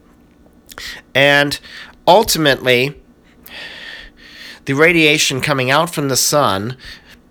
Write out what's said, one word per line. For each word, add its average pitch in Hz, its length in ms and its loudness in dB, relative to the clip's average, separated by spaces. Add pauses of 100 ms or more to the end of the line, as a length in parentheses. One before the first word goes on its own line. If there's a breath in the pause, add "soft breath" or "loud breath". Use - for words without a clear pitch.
(1160 loud breath)
And 143 460 2 (440 loud breath)
ultimately, 147 960 2 (1600 loud breath)
the 135 100 -4
radiation 151 680 2
coming 135 300 -2
out 160 180 2
from 143 200 -4
the 127 80 -2
sun, 120 600 -2 (540 loud breath)